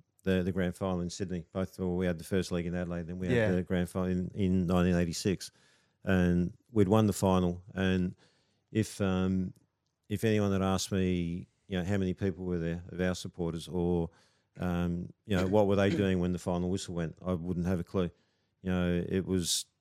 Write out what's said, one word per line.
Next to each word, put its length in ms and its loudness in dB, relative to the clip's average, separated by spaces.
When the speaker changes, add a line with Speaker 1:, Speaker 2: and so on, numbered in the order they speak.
Speaker 1:
the, 200 2
the 80 -2
grand 240 -2
final 260 -2
in 80 -4
Sydney, 420 -6
both, 280 -6
well, 180 -2
we 80 0
had 140 0
the 40 -14
first 280 -2
leg 140 -2
in 100 -4
Adelaide, 320 -4
then 120 -8
we 80 -4
had 80 2
Speaker 2:
Yeah. 160 4
Speaker 1:
the 120 0
grand 260 0
final 220 -2
in, 240 -2
in 320 2
nineteen 280 4
eighty-six, 560 -2
and 500 2
we'd 160 4
won 200 6
the 60 2
final. 480 2
And 420 0
if, 300 -2
um, 520 0
if 140 -4
anyone 280 2
had 100 2
asked 300 0
me, 560 -2
you 100 -4
know, 60 -2
how 140 -2
many 160 0
people 320 -4
were 140 -2
there 300 -4
of 120 -6
our 140 0
supporters, 520 -6
or, 420 0
um, 500 -2
you 100 0
know, 120 2
what 200 4
were 80 4
they 140 4
doing 300 2
when 120 0
the 80 -2
final 300 -2
whistle 260 -6
went, 300 -6
I 80 -2
wouldn't 320 -4
have 140 0
a 40 -6
clue. 260 -2
You 100 -4
know, 380 0
it 160 0
was 400 -2